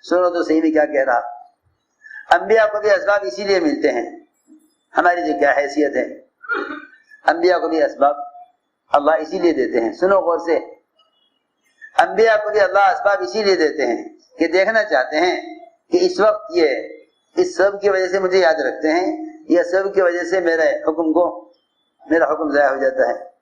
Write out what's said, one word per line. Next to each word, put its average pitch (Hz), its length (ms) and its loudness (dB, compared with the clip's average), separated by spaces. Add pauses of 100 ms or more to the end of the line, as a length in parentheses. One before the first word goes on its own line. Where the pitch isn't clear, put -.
سنو 175 220 2
تو 175 120 -4
صحیح 160 200 2
میں 160 80 2
کیا 151 140 2
کہہ 143 200 0
رہا۔ 120 160 0 (1120)
انبیاء 208 320 2
کو 214 140 -4
بھی 208 100 0
اسباب 202 320 2
اسی 196 220 -8
لیے 196 160 2
ملتے 143 320 0
ہیں۔ 117 280 -6 (760)
ہماری 170 360 0
جو - 60 -4
کیا 143 180 4
حیثیت 143 400 -2
ہے، - 240 -6 (1080)
انبیاء 170 280 2
کو 160 100 -4
بھی 160 140 0
اسباب 139 340 0 (760)
اللہ 143 180 2
اسی 160 280 -2
لیے 170 140 2
دیتے 123 280 0
ہیں۔ - 120 -4
سنو 190 280 2
غور 165 180 -2
سے، 156 180 -2 (1500)
انبیاء 208 340 2
کو 214 140 -4
بھی 208 100 0
اللہ 190 180 2
اسباب 196 420 2
اسی 185 240 -4
لیے 190 120 4
دیتے 143 300 0
ہیں - 300 -6 (220)
کہ 160 80 2
دیکھنا 196 380 2
چاہتے 135 320 0
ہیں - 440 -2 (320)
کہ 175 80 2
اس 180 200 0
وقت 214 300 0
یہ 165 160 2 (680)
اس 359 200 0
سبب 202 240 0
کی 202 100 0
وجہ 185 180 0
سے 185 100 -2
مجھے 190 200 0
یاد 165 160 4
رکھتے 151 380 -2
ہیں 180 320 -2 (240)
یا 170 140 2
سبب 190 320 -2
کی 185 80 2
وجہ 175 220 0
سے 185 160 -2
میرے 165 420 0
حکم 160 300 -2
کو، 170 400 -2 (580)
میرا 156 220 2
حکم 151 180 -2
ضائع 143 180 4
ہو 135 80 0
جاتا 131 320 0
ہے۔ - 160 -6 (180)